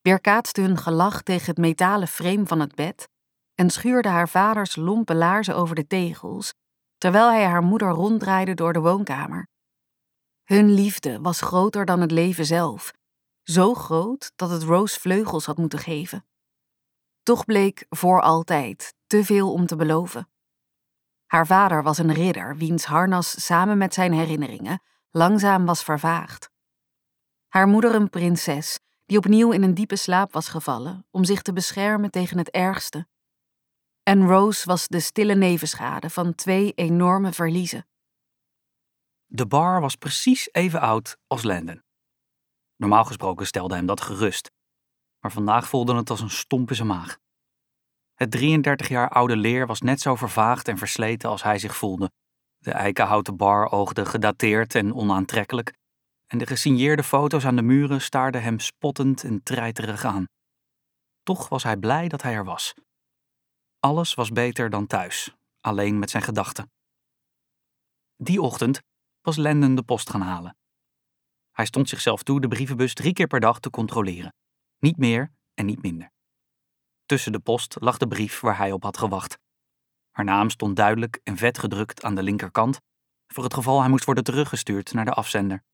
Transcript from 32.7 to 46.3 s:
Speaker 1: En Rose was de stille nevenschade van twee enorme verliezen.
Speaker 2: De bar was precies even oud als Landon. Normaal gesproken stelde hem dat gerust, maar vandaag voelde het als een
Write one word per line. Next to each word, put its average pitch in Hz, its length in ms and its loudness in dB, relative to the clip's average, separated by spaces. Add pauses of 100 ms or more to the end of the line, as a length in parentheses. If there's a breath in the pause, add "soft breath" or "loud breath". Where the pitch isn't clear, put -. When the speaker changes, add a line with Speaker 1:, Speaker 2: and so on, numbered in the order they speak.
Speaker 1:
En 196 240 6
Rose 196 400 4
was 175 220 -2
de 175 120 -2
stille 208 340 0
nevenschade 170 760 0
van 175 240 -2
twee 190 380 0
enorme 180 600 2
verliezen. 170 540 -4 (1400)
Speaker 2:
De 113 200 -4
bar 170 340 2
was 143 140 -2
precies - 580 0
even 170 280 0
oud 113 360 0 (100)
als 123 160 -4
Landon. 85 400 -4 (920)
Normaal 107 280 4
gesproken 95 420 -6
stelde 92 280 -4
hem 90 120 -4
dat 98 140 -2
gerust, 101 500 -4 (720)
maar 107 120 -8
vandaag 107 360 0
voelde 123 280 0
het 117 140 -4
als 110 100 -6
een 110 100 -8